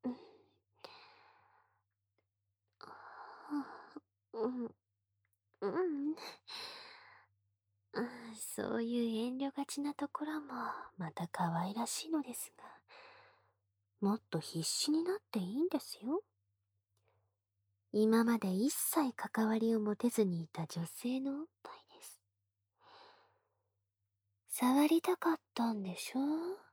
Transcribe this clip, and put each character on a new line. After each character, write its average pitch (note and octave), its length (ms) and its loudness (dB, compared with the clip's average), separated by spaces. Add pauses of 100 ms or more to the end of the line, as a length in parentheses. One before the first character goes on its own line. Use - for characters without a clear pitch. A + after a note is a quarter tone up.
う B3+ 60 -2
ん。 B3 80 -6 (4000)
う A3+ 140 0
ん。 B3 280 -4 (840)
う G3+ 60 0
ん。 D4+ 480 0 (1800)
う - 80 0
ん、 A#3+ 340 -8
そ - 420 -4
う A#3 60 0
い A#3 440 0
う - 0 -
遠 B3+ 100 -4
慮 C#4 180 -2
が C#4 100 -2
ち - 160 -6
な C#4+ 120 -2
と C#4+ 140 -4
こ - 180 -6
ろ D#4 160 -4
も C#4 120 -12 (440)
ま E3 140 -4
た E3+ 160 -4
可 E3+ 260 0
愛 F3 200 0
ら A3+ 120 0
し - 220 -6
い - 20 -12
の D#4+ 120 2
で B3 120 -6
す - 240 -10
が、 - 60 -20 (1400)
も G3+ 160 4
っ A3 140 -6
と E3 100 -2
必 D#3+ 240 -4
死 - 280 0
に D#4+ 120 4
な F#4 140 0
っ - 20 -6 (120)
て A3 80 0
い F#3 40 0
い G#3+ 180 -2
ん F4 80 4
で - 100 0
す - 240 -12
よ。 D4+ 200 -2 (1700)
今 A3 320 6
ま A#3 160 4
で F#3+ 140 0
一 A3+ 200 4
切 - 400 2
関 - 340 0
わ A3 120 4
り A3+ 160 4
を G#3+ 60 4
持 G#3 160 2
て A#3+ 120 4
ず A3+ 140 4
に F3 180 4
い D#3+ 60 -6
た - 180 -4
女 E3+ 220 -4
性 B3+ 320 -2
の C#4 220 -4
お - 20 -6
っ E4+ 40 -10 (140)
ぱ - 140 -14
い - 100 -20 (120)
で - 40 -20
す。 - 200 -18 (2250)
触 C4 400 6
り E4 140 8
た F#4 160 2
か E4 160 4
っ - 80 -2 (120)
た A#3 200 2
ん G#3 100 -2
で F#3 140 -4
し - 180 -8
ょ？ D#4+ 420 0 (160)